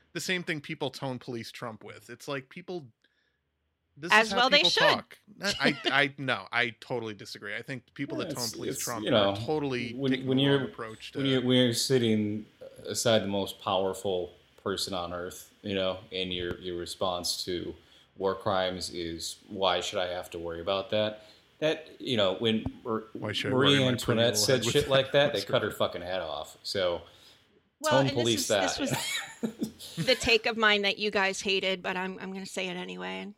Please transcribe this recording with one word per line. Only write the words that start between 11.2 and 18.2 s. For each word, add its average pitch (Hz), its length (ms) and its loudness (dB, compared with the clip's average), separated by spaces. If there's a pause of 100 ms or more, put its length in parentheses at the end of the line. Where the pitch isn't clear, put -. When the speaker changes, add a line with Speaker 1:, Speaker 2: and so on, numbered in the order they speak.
Speaker 1:
to 139 60 2
Speaker 3:
you're, 131 120 4
when 127 140 6
you're 127 180 6
sitting 110 720 2 (420)
aside 110 320 4
the 98 80 -4
most 98 320 -4
powerful 95 720 0 (300)
person 95 320 -4
on 87 180 -4
earth, 90 380 -10 (120)
you 98 120 -4
know, 95 220 0 (160)
and 92 200 -2
your, 87 260 -4
your 90 180 -8
response 87 680 -4
to 87 300 -6 (440)
war 95 160 2